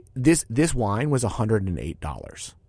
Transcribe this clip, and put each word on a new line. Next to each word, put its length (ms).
This, 340
this 260
wine 360
was 140
a 40
hundred 380
and 120
eight 220
dollars. 540